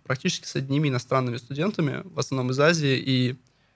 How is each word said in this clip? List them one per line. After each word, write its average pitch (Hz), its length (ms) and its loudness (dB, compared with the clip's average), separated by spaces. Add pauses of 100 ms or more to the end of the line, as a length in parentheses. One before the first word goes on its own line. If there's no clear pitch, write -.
практически - 420 -4
с - 100 -10
одними 139 340 0
иностранными 127 480 0
студентами, 143 680 -2
в - 140 -8
основном 127 320 -2
из 131 80 0
Азии, 147 380 4
и 127 380 0 (400)